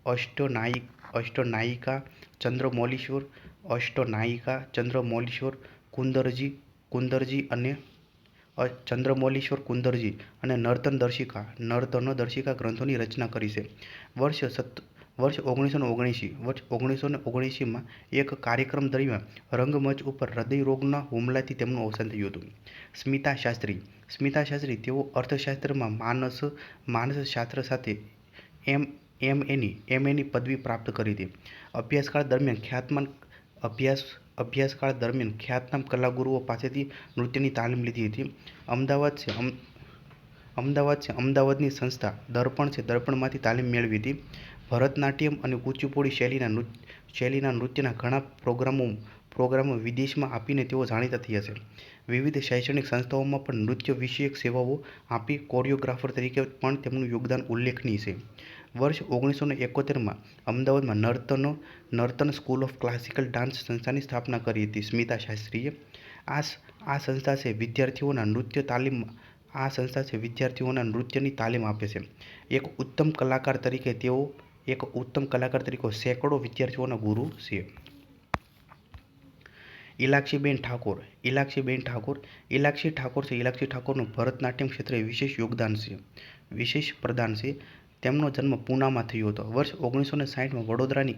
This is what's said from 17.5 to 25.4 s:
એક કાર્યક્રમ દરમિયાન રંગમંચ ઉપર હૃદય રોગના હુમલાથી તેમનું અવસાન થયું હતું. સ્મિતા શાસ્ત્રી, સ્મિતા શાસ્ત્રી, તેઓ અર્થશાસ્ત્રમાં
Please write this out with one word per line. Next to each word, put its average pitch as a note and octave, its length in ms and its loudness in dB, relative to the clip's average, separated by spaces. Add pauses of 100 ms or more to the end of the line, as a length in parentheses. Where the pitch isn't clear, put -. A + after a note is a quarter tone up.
એક C#3 220 2
કાર્યક્રમ C3+ 540 0
દરમિયાન C3 340 2 (320)
રંગમંચ C#3 500 2
ઉપર C3+ 280 -2
હૃદય A#2 300 2
રોગના C3+ 380 2
હુમલાથી C3 540 0
તેમનું A#2+ 320 0
અવસાન A2 240 -2
થયું G2+ 200 -2
હતું. F2 140 -8 (520)
સ્મિતા C3+ 400 0
શાસ્ત્રી, A2 400 -2 (340)
સ્મિતા C#3+ 340 2
શાસ્ત્રી, C#3+ 320 -2
તેઓ B2+ 260 -2
અર્થશાસ્ત્રમાં C3+ 960 0